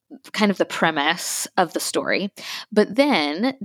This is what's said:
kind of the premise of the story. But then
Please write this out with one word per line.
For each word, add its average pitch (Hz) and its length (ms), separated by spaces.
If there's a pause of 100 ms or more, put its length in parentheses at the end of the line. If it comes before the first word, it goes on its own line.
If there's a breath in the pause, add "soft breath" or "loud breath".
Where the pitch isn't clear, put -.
(320)
kind 202 200
of 185 60
the - 80
premise 160 840 (100)
of 175 160
the 160 60
story. - 520 (400 loud breath)
But 208 240
then 233 680